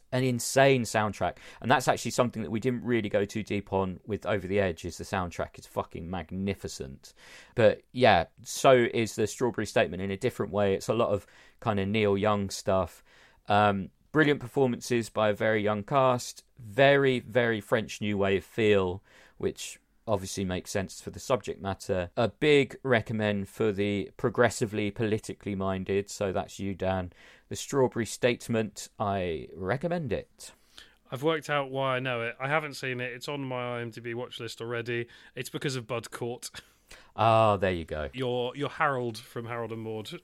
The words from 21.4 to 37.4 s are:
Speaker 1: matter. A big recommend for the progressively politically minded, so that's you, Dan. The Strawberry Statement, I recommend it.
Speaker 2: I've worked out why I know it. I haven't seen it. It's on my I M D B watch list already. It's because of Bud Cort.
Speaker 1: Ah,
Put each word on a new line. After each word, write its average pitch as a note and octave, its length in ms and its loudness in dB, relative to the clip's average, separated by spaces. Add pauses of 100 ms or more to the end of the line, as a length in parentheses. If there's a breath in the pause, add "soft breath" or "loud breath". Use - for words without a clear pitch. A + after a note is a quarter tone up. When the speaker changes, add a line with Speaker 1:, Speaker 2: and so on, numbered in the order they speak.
Speaker 1:
matter. F#2 540 -2
A A#2+ 120 4
big C#3+ 540 4
recommend G#2+ 680 0
for A2 220 0
the G2+ 460 -2
progressively G#2+ 760 0
politically G#2 640 -4
minded, F#2+ 560 -2
so F#2+ 220 -4
that's F#2+ 260 -4
you, G2 160 -4
Dan. F#2 380 -2 (360 loud breath)
The A2 80 -10
Strawberry B2+ 500 0
Statement, A#2 840 -2 (100)
I F2+ 560 -2
recommend B2+ 580 -2
it. - 400 -8 (600 loud breath)
Speaker 2:
I've B2+ 100 -8
worked D#3 260 -2
out C#3+ 220 0
why C3+ 260 0
I B2+ 40 -2
know B2 220 -2
it. A#2 180 -4
I C3 80 -4
haven't D3+ 260 -2
seen B2+ 260 -6
it. B2 120 -6
It's B2 160 -12
on C#3+ 160 -6
my B2 340 -4
I - 20 -6
M A#2 100 -6
D A#2 100 -16
B A#2 120 -8
watch B2 280 -8
list A2+ 200 -10
already. A#2+ 460 -4 (300 loud breath)
It's B2+ 140 -10
because C#3 260 -6
of A#2 100 -8
Bud A#2 240 -6
Cort. B2 400 -10 (640 loud breath)
Speaker 1:
Ah, A2 420 6